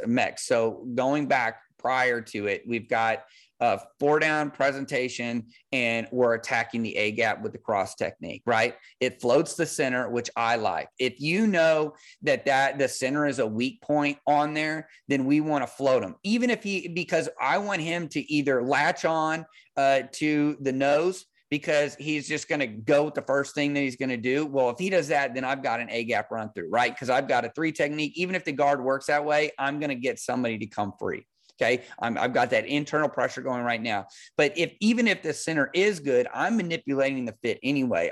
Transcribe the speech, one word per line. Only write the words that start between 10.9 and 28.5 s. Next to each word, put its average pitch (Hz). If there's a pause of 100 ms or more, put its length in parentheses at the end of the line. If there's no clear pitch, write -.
If 127
you 170
know 160 (260)
that, 135
that 135
the 135
center 143
is 131
a 123
weak 113
point 147
on 147
there, 156 (220)
then 135
we 147
wanna 147
float 131
him. 92
Even 233
if 226
he, 190
because 165 (120)
I 139
want 202
him 165
to 147
either 135
latch 143
on, 160 (300)
uh, 135 (100)
to 151
the 135
nose 143 (260)
because 147
he's 147
just 151
gonna 147
go 113
with 151
the 143
first 139
thing 143
that 143
he's 127
gonna 131
do. 127
Well, 135
if 120
he 185
does 165
that, 139
then 127
I've 135
got 120
an 117
A 117
gap 110
run 110
through, 85
right? 117
'Cause 123
I've 131
got 123
a 117
three 156
technique. 151
Even 180
if 175
the 156